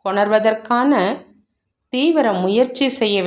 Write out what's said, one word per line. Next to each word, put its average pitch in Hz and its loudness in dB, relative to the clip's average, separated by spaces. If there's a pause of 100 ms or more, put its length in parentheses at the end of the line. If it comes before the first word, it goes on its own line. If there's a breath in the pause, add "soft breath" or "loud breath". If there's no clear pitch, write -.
கொணர்வதற்கான 214 0 (1000)
தீவிர 285 2 (160)
முயற்சி 247 0 (140)
செய்ய 208 0